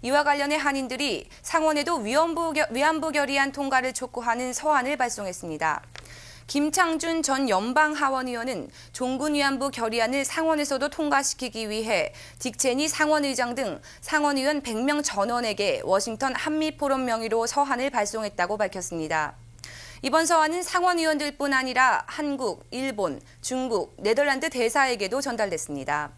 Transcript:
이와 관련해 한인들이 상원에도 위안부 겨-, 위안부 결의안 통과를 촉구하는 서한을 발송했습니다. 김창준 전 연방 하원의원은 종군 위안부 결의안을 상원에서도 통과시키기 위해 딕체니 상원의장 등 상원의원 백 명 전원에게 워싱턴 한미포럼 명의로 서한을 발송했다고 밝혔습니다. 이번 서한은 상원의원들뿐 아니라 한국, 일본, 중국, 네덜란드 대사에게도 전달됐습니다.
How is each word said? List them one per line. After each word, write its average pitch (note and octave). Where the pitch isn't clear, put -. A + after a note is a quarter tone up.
이와 C#4
관련해 C#4+
한인들이 C4+
상원에도 D#4
위안부 D#4
겨-, D4
위안부 D4+
결의안 C#4
통과를 C4
촉구하는 B3
서한을 C#4+
발송했습니다. F3+
김창준 D#4+
전 C4+
연방 B3+
하원의원은 B3+
종군 C4
위안부 C#4
결의안을 A#3
상원에서도 D4
통과시키기 C4+
위해 G#3+
딕체니 B3+
상원의장 C#4+
등 A3+
상원의원 D4
백 A#3+
명 D4
전원에게 G3+
워싱턴 A3
한미포럼 D4+
명의로 A3+
서한을 C4+
발송했다고 G#3
밝혔습니다. E3
이번 D#4
서한은 E4
상원의원들뿐 D#4
아니라 B3+
한국, C4+
일본, G#3
중국, B3+
네덜란드 C#4
대사에게도 A#3+
전달됐습니다. D3+